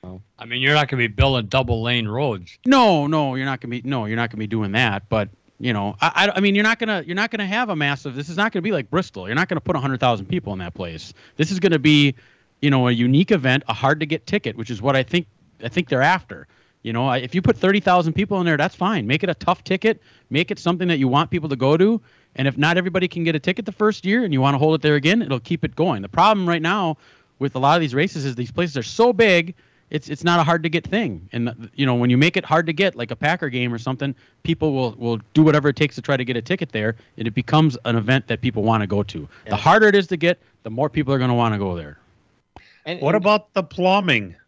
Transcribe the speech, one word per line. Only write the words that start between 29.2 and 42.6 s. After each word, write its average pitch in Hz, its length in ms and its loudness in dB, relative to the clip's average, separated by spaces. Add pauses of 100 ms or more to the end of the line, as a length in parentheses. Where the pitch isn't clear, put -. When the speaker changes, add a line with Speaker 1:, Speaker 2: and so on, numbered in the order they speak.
Speaker 3:
it's, - 180 -6
it's 147 160 -10
not 170 160 4
a - 20 4
hard 165 200 2
to 165 80 -2
get 160 160 -2
thing. 110 460 -4
And, 117 420 -6
you 139 100 0
know, 127 100 2
when 120 140 2
you 123 80 4
make 165 220 4
it - 80 -6
hard 165 200 2
to 165 60 -2
get, 180 240 0
like 120 140 -6
a 117 60 -8
Packer 156 340 -2
game 120 240 -2
or 117 40 -6
something, 131 360 -6 (280)
people 156 300 -2
will, 127 200 -2
will 117 280 -4 (140)
do 156 80 6
whatever 147 260 6
it 135 80 0
takes 147 200 0
to 131 40 -10
try 139 160 -2
to 131 80 -4
get 123 100 -4
a 117 60 -2
ticket 175 320 -4
there, 110 240 -2 (220)
and 117 100 -4
it 104 60 -8
becomes 151 500 2
an 117 120 0
event 110 320 0
that 113 120 -2
people 110 220 -2
wanna 110 240 2
go 101 160 -2
to. 80 260 -10 (160)
Speaker 1:
Yeah. 107 60 -10
Speaker 3:
The 95 60 -2
harder 208 320 6
it 202 60 4
is 196 120 4
to 185 100 -4
get, 170 240 0 (220)
the 110 80 -14
more 131 180 -2
people 139 240 -2
are 135 60 2
gonna 127 160 2
wanna 117 240 2
go 95 180 -2
there. 73 220 -12 (880)